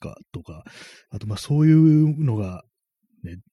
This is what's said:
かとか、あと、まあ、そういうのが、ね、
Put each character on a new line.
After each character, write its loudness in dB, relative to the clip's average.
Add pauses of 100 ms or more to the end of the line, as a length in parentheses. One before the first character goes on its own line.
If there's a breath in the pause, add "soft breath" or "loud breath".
か -14 (160)
と -16
か、 -20 (460 loud breath)
あ -12
と、 -14
ま -8
あ、 -8
そ -2
う 4
い 6
う 4
の -2
が、 -8 (600)
ね、 -14 (160)